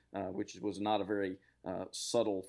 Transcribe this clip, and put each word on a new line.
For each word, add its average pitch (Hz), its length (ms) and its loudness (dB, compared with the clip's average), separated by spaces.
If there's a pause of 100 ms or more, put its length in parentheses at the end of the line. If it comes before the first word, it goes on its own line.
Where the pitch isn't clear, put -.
(160)
uh, 98 60 0
which 95 400 -4
was 98 180 -2
not 104 220 4
a - 20 -4
very, 98 320 2 (320)
uh, 92 240 -2
subtle 104 560 0